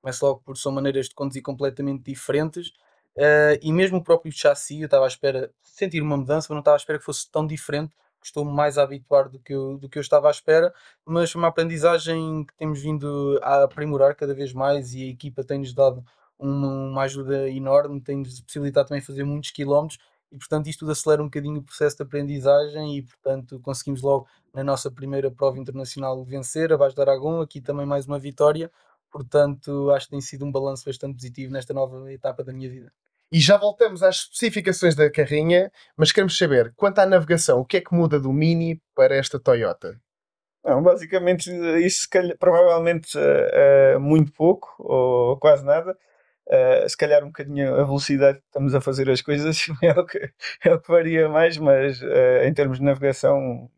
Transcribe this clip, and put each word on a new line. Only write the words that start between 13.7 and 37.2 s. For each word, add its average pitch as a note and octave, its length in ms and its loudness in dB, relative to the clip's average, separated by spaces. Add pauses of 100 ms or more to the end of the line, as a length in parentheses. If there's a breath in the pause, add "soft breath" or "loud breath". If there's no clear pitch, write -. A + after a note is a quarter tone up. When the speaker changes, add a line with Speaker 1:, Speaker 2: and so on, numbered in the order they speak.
Speaker 1:
cada C#3 160 -6
vez C3+ 220 -8
mais C3+ 400 -4
e C3 100 -12
a C3 40 -10
equipa C3 360 -12
tem-nos C#3 300 -8
dado B2+ 280 2 (360)
uma, C#3 280 -4 (260)
uma C3+ 100 -4
ajuda C3+ 480 -4
enorme, C#3 500 0
tem-nos C3 400 -10
possibilitado C#3+ 480 -2
também C#3+ 140 -8
fazer C#3 220 -10
muitos C#3+ 260 -8
quilómetros D3 480 -2 (340)
e, C#3+ 60 -20
portanto, D3+ 280 -6
isto D#3 120 -10
tudo D#3 140 -6
acelera D3+ 280 0
um D3+ 60 -4
bocadinho D3 320 -8
o C#3 40 -10
processo D3 360 -4
de D3 60 -8
aprendizagem C#3+ 920 -2
e, C#3 60 -8
portanto, C3 580 -8
conseguimos C3+ 400 -8
logo C3+ 260 0 (280)
na C3+ 100 -8
nossa C#3 260 -4
primeira C3+ 400 -6
prova C3 280 -2
internacional C3 680 -10
vencer, C#3 480 -4
abaixo C#3 240 2
de C#3+ 60 0
Aragão, C#3 400 0
aqui D3 180 -10
também C#3+ 240 -6
mais C#3+ 220 -4
uma C#3+ 120 -8
vitória, D3+ 520 0 (420)
portanto, C#3+ 760 -2
acho C3+ 160 2
que - 60 -18
tem C#3+ 80 -8
sido C3+ 240 -12
um C#3+ 80 -6
balanço C3+ 320 -6
bastante C#3 300 -10
positivo B2+ 380 -14
nesta C3+ 220 -8
nova C3+ 380 -6
etapa C3 320 -8
da C3 80 -14
minha C3 180 -12
vida. B2+ 220 -20 (400)
Speaker 2:
E E3 80 2
já F3 160 6
voltamos G3+ 480 0
às F#3 140 2
especificações F#3 760 -2
da D3 160 4
carrinha, D#3 600 0 (240 soft breath)
mas D#3 160 2
queremos G3 260 0
saber, C3 380 2
quanto G3+ 240 2
à F#3+ 60 6
navegação, E3 520 4